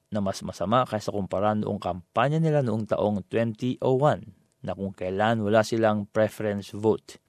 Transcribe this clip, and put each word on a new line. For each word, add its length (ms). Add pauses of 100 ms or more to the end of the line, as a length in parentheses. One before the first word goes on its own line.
(100)
na 80
mas 240
masama 400
kaysa 320
kumpara 400
noong 240
kampanya 640
nila 160
noong 320
taong 400
twenty 560
oh 160
one 320 (320)
na 80
kung 160
kailan 480
wala 240
silang 480
preference 640
vote. 540